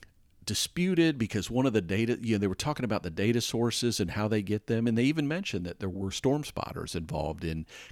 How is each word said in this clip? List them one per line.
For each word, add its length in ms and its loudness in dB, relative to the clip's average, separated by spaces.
disputed 720 2
because 320 0
one 180 2
of 80 2
the 80 4
data, 380 0
you 120 0
know, 60 4
they 100 2
were 80 0
talking 280 -2
about 200 -2
the 60 -4
data 300 2
sources 600 0
and 120 0
how 140 0
they 160 2
get 240 -2
them. 220 2
And 100 2
they 60 4
even 240 2
mentioned 380 -4
that 120 -10
there 100 -4
were 220 -4
storm 320 2
spotters 540 -8
involved 480 -4
in 220 -2